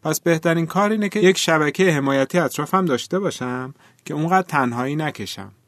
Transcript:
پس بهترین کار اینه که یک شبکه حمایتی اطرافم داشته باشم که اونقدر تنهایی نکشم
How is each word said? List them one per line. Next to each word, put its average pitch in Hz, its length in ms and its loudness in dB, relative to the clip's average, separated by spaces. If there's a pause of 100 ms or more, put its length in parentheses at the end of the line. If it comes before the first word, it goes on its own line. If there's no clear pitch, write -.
پس 156 160 -2
بهترین 165 460 2
کار 202 260 0
اینه 208 180 -2
که 208 100 -4
یک 185 180 4
شبکه 160 540 2
حمایتی 135 480 2
اطرافم 160 460 0
داشته 139 340 -2
باشم 127 540 -6 (320)
که 156 80 -8
اونقدر 170 340 2
تنهایی 131 480 -2
نکشم 104 560 -8 (160)